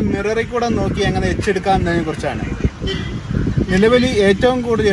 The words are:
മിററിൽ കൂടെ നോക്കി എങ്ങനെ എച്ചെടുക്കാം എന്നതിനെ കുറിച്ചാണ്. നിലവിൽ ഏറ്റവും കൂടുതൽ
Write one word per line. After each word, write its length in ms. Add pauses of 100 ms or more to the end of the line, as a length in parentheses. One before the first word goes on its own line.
മിററിൽ 420
കൂടെ 160 (120)
നോക്കി 300
എങ്ങനെ 260
എച്ചെടുക്കാം 440
എന്നതിനെ 300
കുറിച്ചാണ്. 340 (1300)
നിലവിൽ 340 (220)
ഏറ്റവും 400
കൂടുതൽ 260